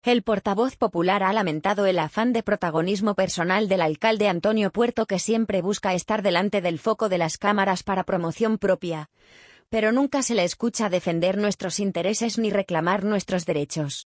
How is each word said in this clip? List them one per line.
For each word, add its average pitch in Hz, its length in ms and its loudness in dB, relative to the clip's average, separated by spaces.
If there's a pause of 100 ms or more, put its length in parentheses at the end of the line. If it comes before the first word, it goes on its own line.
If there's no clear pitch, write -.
El 240 200 2
portavoz 214 540 0
popular 190 460 0
ha 190 100 2
lamentado 196 540 0
el 185 120 2
afán 214 340 0
de 226 100 0
protagonismo 190 720 0
personal 185 540 0
del 185 120 2
alcalde 202 480 2
Antonio 202 440 2
Puerto 226 340 0
que 185 120 -2
siempre 214 440 0
busca 190 320 -2
estar 208 280 -2
delante 196 380 2
del 170 180 -2
foco 220 300 0
de 185 100 0
las 160 200 -2
cámaras 196 440 0
para 190 220 -2
promoción 196 540 0
propia, 175 520 -2 (580)
pero 220 220 2
nunca 269 320 2
se 240 120 -2
le 185 100 2
escucha 214 460 -2
defender 180 480 0
nuestros 202 420 -2
intereses 196 580 -2
ni 220 120 0
reclamar 190 540 0
nuestros 185 420 -2
derechos. 147 600 -4 (120)